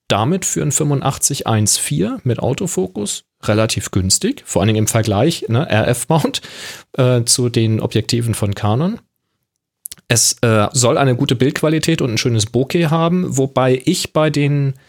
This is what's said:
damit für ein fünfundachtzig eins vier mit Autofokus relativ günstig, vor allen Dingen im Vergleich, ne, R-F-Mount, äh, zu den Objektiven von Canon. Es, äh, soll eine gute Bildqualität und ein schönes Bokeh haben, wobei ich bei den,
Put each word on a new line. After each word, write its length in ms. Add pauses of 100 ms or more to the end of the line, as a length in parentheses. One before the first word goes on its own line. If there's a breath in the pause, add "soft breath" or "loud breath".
damit 340
für 180
ein 120
fünfundachtzig 760
eins 300
vier 480
mit 140
Autofokus 840 (200)
relativ 480
günstig, 540
vor 160
allen 60
Dingen 120
im 80
Vergleich, 600
ne, 220
R-F-Mount, 720 (560 loud breath)
äh, 260
zu 240
den 320
Objektiven 540
von 220
Canon. 440 (1080)
Es, 320
äh, 320
soll 240
eine 180
gute 220
Bildqualität 640
und 100
ein 60
schönes 280
Bokeh 420
haben, 500
wobei 480
ich 260
bei 180
den, 440 (160 soft breath)